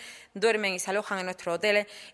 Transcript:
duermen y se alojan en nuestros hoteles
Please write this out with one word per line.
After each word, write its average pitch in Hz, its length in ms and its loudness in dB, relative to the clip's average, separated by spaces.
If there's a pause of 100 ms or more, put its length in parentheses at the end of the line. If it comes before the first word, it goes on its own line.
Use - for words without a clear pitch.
(340)
duermen 208 400 2
y 180 60 -4
se - 100 -4
alojan 202 300 0
en 185 60 -4
nuestros 180 280 -4
hoteles 208 320 4 (280)